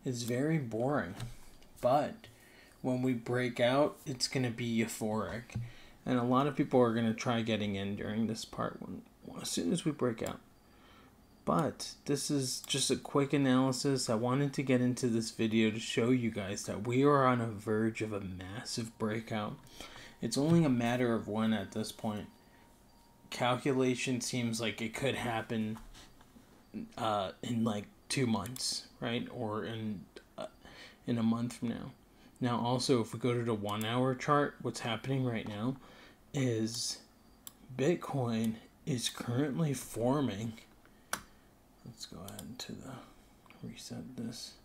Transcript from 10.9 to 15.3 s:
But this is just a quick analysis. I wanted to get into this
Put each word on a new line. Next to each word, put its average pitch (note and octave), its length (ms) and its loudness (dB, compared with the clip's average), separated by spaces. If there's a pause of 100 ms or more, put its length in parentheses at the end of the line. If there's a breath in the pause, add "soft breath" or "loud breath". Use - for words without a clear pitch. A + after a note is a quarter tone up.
But D3+ 460 0 (120)
this C#3+ 260 -2
is C3+ 360 0
just - 240 0
a B2 60 4
quick C#3 360 0
analysis. C3 760 4
I A#2 40 4
wanted B2+ 400 2
to D3 80 -2
get C3 200 4
into B2 240 2
this A2+ 240 2